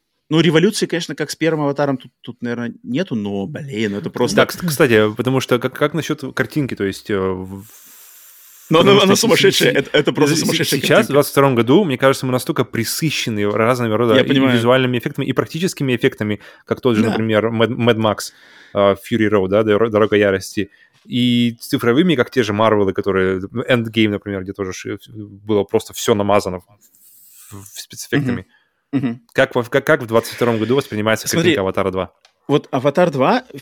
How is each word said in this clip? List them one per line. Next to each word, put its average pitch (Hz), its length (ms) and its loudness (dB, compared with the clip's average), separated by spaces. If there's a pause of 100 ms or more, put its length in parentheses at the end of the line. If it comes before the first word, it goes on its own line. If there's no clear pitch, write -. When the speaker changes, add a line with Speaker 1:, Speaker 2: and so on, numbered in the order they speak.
(300)
Speaker 1:
ну, 160 120 4
революции, 170 460 2
конечно, 165 280 -6
как 151 160 -8
с - 60 -10
первым 156 240 0
«Аватаром» 143 360 -2
тут, - 140 -18 (100)
тут, - 200 -16
наверное, 120 320 -6 (100)
нету, 139 320 -6
но, 101 320 -4
блин, 107 480 -6
это 104 140 -6
просто 120 260 -2
Speaker 2:
Да, 131 100 4
кс-, - 120 -12 (100)
кстати, 113 480 4
потому 127 240 2
что 123 180 0
как, 127 160 -4
как 147 200 -2
насчёт 156 280 -6 (140)
картинки? 123 400 -4
То 101 80 -4
есть, 98 260 -6
э, 104 80 0
в, 95 460 -6 (1040)
Speaker 1:
Но 160 120 4
она, 202 100 6
Speaker 2:
потому 196 120 8
Speaker 1:
она 196 120 4
Speaker 2:
что - 0 -
се-, - 60 0
Speaker 1:
сумасшедшая. 175 500 2
Speaker 2:
се-, - 80 0
Speaker 1:
Это, - 180 -6
это 147 160 2
просто 147 220 2
Speaker 2:
се-, 156 60 -2
Speaker 1:
сумасшедшая 160 400 -2
Speaker 2:
сейчас, - 80 -4
в - 0 -
Speaker 1:
картинка. 147 240 2
Speaker 2:
двадцать 143 180 2
втором 139 240 2
году, 143 300 4
мне 131 120 -2
кажется, 135 280 2
мы 127 80 -2
настолько 127 320 -2
присыщены 110 840 -4
разными 113 440 0
рода 113 220 2
Speaker 1:
Я 127 60 6
Speaker 2:
и 123 60 0
Speaker 1:
понимаю. 135 300 2
Speaker 2:
визуальными 123 400 2
эффектами, 135 280 -6
и 135 80 -4
практическими 147 640 -2
эффектами, 107 460 -2 (240)
как - 160 -6
тот 120 160 2
же, 107 60 2
Speaker 1:
Да. 113 80 0
Speaker 2:
например, 110 360 0
Mad, 113 220 0
Mad 120 260 0
Max, 107 380 -2 (400)
э, 101 220 2
Fury 110 340 -2
Road, 98 180 2
да, 104 160 2
Дор-, 107 260 2
Дорога 104 280 2
Ярости, 98 520 0 (360)
и 120 560 0
цифровыми, 139 540 2
как - 160 0
те 127 120 2
же 104 80 -2
Марвелы, 104 400 4
которые, 95 480 0 (120)
ну, 117 120 -8
Endgame, 113 460 0
например, 98 340 -6
где 95 80 -10
тоже 95 220 -6
ши-, 107 240 -10 (180)
было 101 480 -4
просто - 300 -2
всё - 220 0
намазано 98 440 0
в, - 60 -20 (840)
в, 98 120 -20 (100)
в - 60 -18
спецэффектами. 123 640 -6
Speaker 1:
Мгм. - 40 -18 (480)
Мгм. 123 280 -4 (120)
Speaker 2:
Как 131 220 0
во-, 123 80 0
как, 135 220 -2
как 156 160 2
в 120 60 -8
двадцать 113 280 0
втором 117 240 0
году 110 160 0
воспринимается 110 520 -2
Speaker 1:
Смотри, 165 240 0
Speaker 2:
картинка 101 100 0
«Аватара 95 300 -2
два»? 92 220 -6 (340)
Speaker 1:
вот 143 240 0
«Аватар 147 400 0
два», 151 320 0 (180)